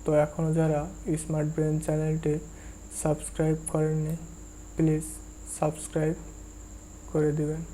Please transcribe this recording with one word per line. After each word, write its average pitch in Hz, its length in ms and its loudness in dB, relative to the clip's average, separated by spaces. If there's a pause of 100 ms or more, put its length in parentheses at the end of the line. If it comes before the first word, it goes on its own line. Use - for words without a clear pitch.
তো - 60 -2 (160)
এখনও 156 340 0
যারা 156 200 4 (420)
স্মার্ট 151 340 0
ব্রেন 156 200 4 (100)
চ্যানেলটি 156 480 2 (680)
সাবস্ক্রাইব 156 560 2 (140)
করেননি, 156 440 2 (600)
প্লিজ 156 300 4 (520)
সাবস্ক্রাইব 156 580 0 (960)
করে 151 260 4
দিবেন। 156 240 0 (120)